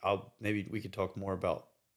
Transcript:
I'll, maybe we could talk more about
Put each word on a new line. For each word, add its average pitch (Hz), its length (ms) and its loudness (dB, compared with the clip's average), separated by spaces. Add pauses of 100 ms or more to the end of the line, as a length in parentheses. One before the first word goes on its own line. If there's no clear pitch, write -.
I'll, 98 360 2
maybe 104 300 0
we 107 120 -4
could 95 120 -8
talk 95 240 -2
more 98 160 0
about 90 340 0 (300)